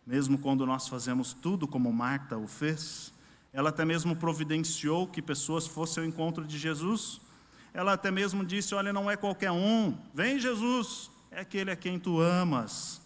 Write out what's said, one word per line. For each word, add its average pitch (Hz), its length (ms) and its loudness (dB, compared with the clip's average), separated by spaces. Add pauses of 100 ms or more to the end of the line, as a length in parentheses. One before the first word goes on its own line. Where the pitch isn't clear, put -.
mesmo 135 320 2
quando 135 260 2
nós 131 240 0
fazemos 127 460 -2
tudo 170 340 -2
como 123 240 2
Marta 123 460 0
o 107 100 -6
fez. - 640 -4 (400)
Ela 139 180 2
até 151 140 0
mesmo 165 320 2
providenciou 160 920 0
que 180 160 -8
pessoas 160 420 -2
fossem 165 380 -4
ao 165 40 -2
encontro 165 380 -2
de 151 140 -8
Jesus. 160 600 -2 (540)
Ela 196 200 2
até 190 180 0
mesmo 190 340 0
disse: 196 300 -2
"Olha, 202 180 0
não 202 160 0
é 202 80 0
qualquer 196 320 -2
um, 190 480 4 (160)
vem 226 240 0
Jesus, 240 720 0 (220)
é 165 80 -10
aquele 190 320 -4
a 175 40 -2
quem 180 220 -4
tu 170 220 2
amas." 165 880 2